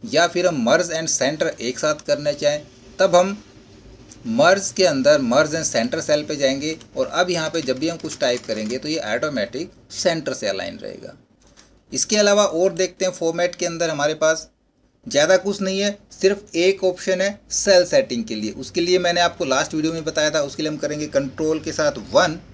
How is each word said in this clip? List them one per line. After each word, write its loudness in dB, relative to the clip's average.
या 4
फिर 0
हम 0
मर्ज 4
and -4
सेंटर 0
एक -6
साथ -2
करना 0
चाहें -2
तब 4
हम 4
मर्ज 4
के 0
अंदर 4
मर्ज 2
and -4
सेंटर -2
सेल 0
पे -6
जाएंगे -2
और -2
अब 0
यहाँ -2
पे -4
जब -2
भी -2
हम -6
कुछ -10
टाइप -2
करेंगे -6
तो -8
ये -4
ऑटोमेटिक -4
सेंटर -2
से -6
अलाइन -6
रहेगा। -14
इसके -2
अलावा 4
और 2
देखते -2
हैं 0
फॉर्मेट -2
के -4
अंदर -2
हमारे 0
पास 0
ज़्यादा 4
कुछ -2
नहीं -2
है, -2
सिर्फ 0
एक 2
ऑप्शन 0
है -2
सेल 4
सेटिंग 0
के -8
लिए। -4
उसके -6
लिए 4
मैंने 0
आपको 0
लास्ट 0
वीडियो 0
में -8
बताया 0
था, 0
उसके -4
लिए -2
हम -6
करेंगे -4
कंट्रोल 0
के -8
साथ 0
वन 4